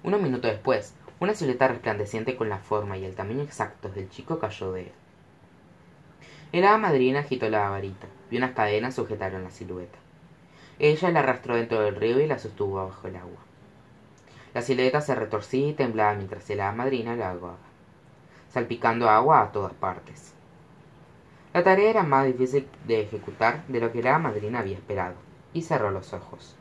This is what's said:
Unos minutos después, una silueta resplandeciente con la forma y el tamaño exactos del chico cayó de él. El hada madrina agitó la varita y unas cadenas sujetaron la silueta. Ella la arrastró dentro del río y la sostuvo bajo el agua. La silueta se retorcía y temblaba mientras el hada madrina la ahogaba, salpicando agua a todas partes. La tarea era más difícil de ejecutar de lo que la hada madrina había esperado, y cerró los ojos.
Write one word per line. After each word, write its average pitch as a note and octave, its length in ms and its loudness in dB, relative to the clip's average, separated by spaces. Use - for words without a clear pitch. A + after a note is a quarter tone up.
Unos G3 180 0
minutos B2 300 0
después, G#2+ 440 -2
una G3+ 140 0
silueta C3 340 2
resplandeciente A2+ 680 -4
con A2 140 -2
la G2+ 80 -4
forma G2+ 400 -4
y F#2+ 80 -8
el F#2 100 -10
tamaño A2 260 -6
exactos G#2 540 -8
del F#2+ 140 -10
chico - 300 -8
cayó G2+ 320 -6
de F#2 100 -8
él. F2+ 100 -14
El F3+ 140 4
hada G#3 120 8
madrina C#3+ 440 2
agitó B2 280 -2
la G#2 200 0
varita G2 360 -8
y A#2 80 -4
unas B2+ 140 0
cadenas A2+ 420 0
sujetaron G2 500 -6
la F2+ 60 -12
silueta. F2+ 480 -14
Ella D3+ 320 4
la D#3 120 4
arrastró B2 340 0
dentro A#2 240 0
del G#2 160 2
río A#2 240 2
y D3+ 80 2
la C3+ 100 0
sostuvo G2 480 -4
bajo F#2+ 220 -14
el F#2 80 -10
agua. F2+ 240 -16
La A#2+ 80 -4
silueta C3 400 2
se C3+ 140 0
retorcía A2+ 540 -2
y D3 40 -4
temblaba A2 400 2
mientras G2 380 -8
el G2+ 80 -2
hada G2 140 -2
madrina A#2 420 -2
la G2 160 -4
ahogaba, F2 260 -10
salpicando A#2 580 2
agua B2 320 8
a G2+ 100 0
todas G2 220 -4
partes. - 600 -8
La F3 100 2
tarea F#3+ 260 6
era G#3+ 140 2
más C3+ 240 4
difícil C3 400 0
de A2+ 160 2
ejecutar A2 680 -2
de B2 120 -2
lo A2+ 120 0
que A#2 120 -4
la B2+ 80 2
hada D#3 80 4
madrina A2+ 400 -4
había F#2+ 160 -4
esperado, F2+ 400 -6
y E3 100 -4
cerró G#2+ 280 0
los F#2+ 220 -8
ojos. - 480 -16